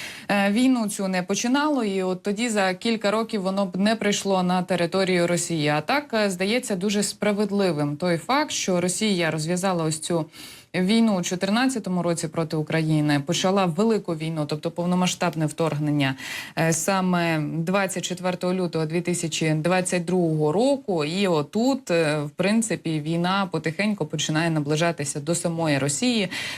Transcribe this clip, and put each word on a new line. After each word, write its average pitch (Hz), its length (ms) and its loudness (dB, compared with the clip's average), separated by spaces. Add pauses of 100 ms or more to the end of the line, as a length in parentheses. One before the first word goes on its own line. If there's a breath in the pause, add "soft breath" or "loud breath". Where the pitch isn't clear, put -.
(280 loud breath)
е, 202 220 2
війну 240 380 4
цю 196 200 -4
не 185 140 0
починало, 254 640 0
і 190 180 0
от 185 200 -2
тоді 208 260 -2
за 190 260 2
кілька 214 360 0
років 220 320 -2
воно 190 240 0
б 185 100 -8
не 208 200 4
прийшло 196 460 0
на 180 200 2
територію 175 640 2
Росії. 170 420 0
А 147 120 2
так, 269 340 -2
е, 208 160 2
здається, 202 460 -2
дуже 202 260 0
справедливим 196 920 0
той 175 220 0
факт, 294 320 0
що 180 300 0
Росія 180 500 0
розв'язала 170 540 0
ось 156 140 -2
цю 165 280 -2 (480 loud breath)
війну 208 440 2
у 175 40 -2
чотирнадцятому 196 800 0
році 165 260 -2
проти 160 280 -2
України, 156 640 2
почала 185 460 2
велику 190 480 0
війну, 160 320 -4
тобто 151 240 -4
повномасштабне 175 760 0
вторгнення, 147 680 0 (440 loud breath)
е, 160 140 2
саме 175 680 0
двадцять 170 640 -2
четвертого 180 500 -4
лютого 165 320 -2
дві 165 140 -2
тисячі 160 540 -2
двадцять 180 500 0
другого 160 480 2
року. 214 520 0
І 185 220 0
отут, 208 640 0
е, 156 300 2
в 147 100 -4
принципі, 180 720 0
війна 175 520 0
потихеньку 165 540 -2
починає 156 440 0
наближатися 151 720 0
до 156 140 -2
самої 165 440 0
Росії. 196 500 0 (300 loud breath)